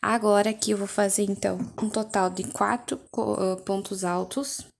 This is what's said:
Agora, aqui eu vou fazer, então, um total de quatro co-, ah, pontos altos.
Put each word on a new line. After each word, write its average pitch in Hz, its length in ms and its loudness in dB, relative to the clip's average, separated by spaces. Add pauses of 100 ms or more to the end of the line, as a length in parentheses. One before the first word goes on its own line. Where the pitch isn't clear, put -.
Agora, 214 480 4
aqui 214 220 -2
eu 208 60 2
vou 196 100 -2
fazer, 202 360 2
então, 196 360 0 (220)
um 214 80 0
total 214 420 0
de 185 200 -6
quatro 226 460 0 (140)
co-, 220 240 0
ah, 185 220 0
pontos 190 460 -4
altos. 185 640 -2 (140)